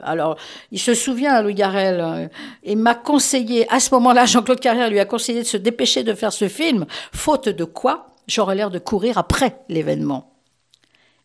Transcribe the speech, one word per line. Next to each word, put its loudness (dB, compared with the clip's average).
alors, -2
il -8
se 0
souvient, 0
Louis -2
Garrel, 0
euh, -4
et -2
m'a 4
conseillé, 0
à 2
ce 0
moment-là, 6
Jean-Claude 2
Carrière 0
lui 2
a 4
conseillé -4
de -6
se -4
dépêcher 0
de -2
faire -4
ce -2
film, 0
faute 0
de -4
quoi -2
j'aurais 0
l'air -2
de -8
courir -2
après 0
l'événement. -4